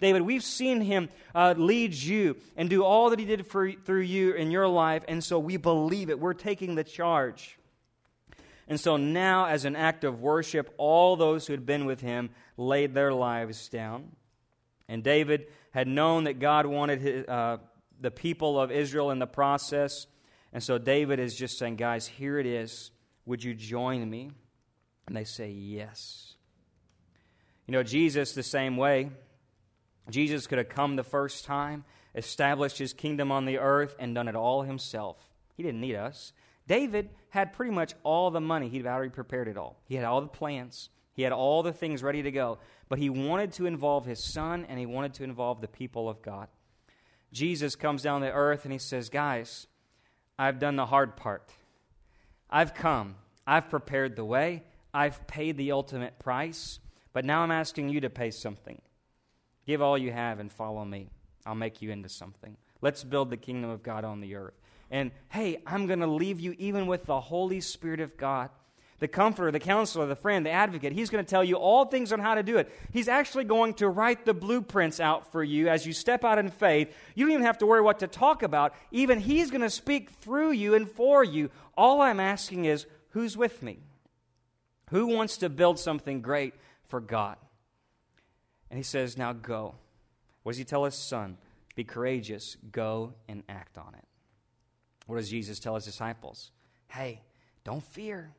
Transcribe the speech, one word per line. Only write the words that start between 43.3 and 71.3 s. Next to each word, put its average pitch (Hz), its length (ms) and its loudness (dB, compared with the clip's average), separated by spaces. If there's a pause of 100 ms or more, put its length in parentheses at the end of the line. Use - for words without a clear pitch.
to 180 120 -2
involve 143 400 0
his 120 180 -8
son, 165 420 -6
and 131 120 -10
he 123 80 -6
wanted 131 280 -6
to 139 100 -12
involve 123 360 -4
the 107 80 -8
people 120 400 -8
of 110 140 -10
God. 101 260 -14 (840)
Jesus 147 440 -2
comes 143 260 -2
down 143 200 -2
to 135 100 -2
earth, 147 320 0
and 135 80 -8
he 135 60 -6
says, 123 320 -8
"Guys, 139 560 -4 (720)
I've 135 200 0
done 143 180 -2
the 131 100 0
hard 131 320 2
part. - 340 -8 (960)
I've 160 240 4
come. 110 440 0 (300)
I've 156 220 4
prepared 135 480 -2
the 113 80 -6
way. 147 380 0 (320)
I've 143 320 0
paid 151 320 -4
the 139 140 -2
ultimate 135 460 -4
price. 147 600 -6 (340)
But 131 140 -2
now 156 160 2
I'm 165 80 0
asking 156 400 -2
you 147 100 -2
to 131 100 -4
pay 120 200 -6
something. - 500 -12 (840)
Give 143 160 0
all 139 160 4
you 123 140 -4
have 117 260 -4
and 104 120 -12
follow 107 360 -8
me. 98 240 -12 (340)
I'll 110 100 -8
make 110 280 -8
you 107 80 -8
into 101 180 -10
something. 101 480 -18 (240)
Let's 139 240 -2
build 135 240 0
the 135 80 -6
kingdom 123 320 -8
of 113 140 -10
God 110 220 -8
on 104 160 -8
the 101 140 -12
earth." 98 200 -14 (360)
And, 131 220 -4 (180)
hey, 190 360 -4
I'm 190 200 -4
gonna 175 200 0
leave 165 320 -2
you 175 200 -6
even 196 280 -2
with 180 200 -2
the 139 120 0
Holy 180 420 -4
Spirit 160 400 -6
of 151 160 -8
God, 135 340 -2 (480)
the 151 100 -2
comforter, 196 420 2
the 151 80 0
counselor, 170 480 0
the 139 80 -2
friend, 196 320 2
the 156 40 0
advocate. 170 420 0
He's 208 180 -4
gonna 208 140 0
tell 185 180 4